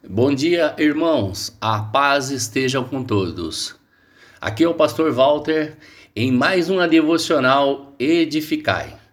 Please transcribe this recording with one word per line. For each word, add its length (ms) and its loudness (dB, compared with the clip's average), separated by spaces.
Bom 280 0
dia, 460 0
irmãos. 800 0
A 200 -2
paz 500 0
esteja 520 -2
com 200 -6
todos. 720 -4
Aqui 220 -2
é 60 4
o 60 0
pastor 360 2
Walter 680 0
em 160 -2
mais 400 2
uma 160 0
devocional 1120 2
Edificai. 960 -2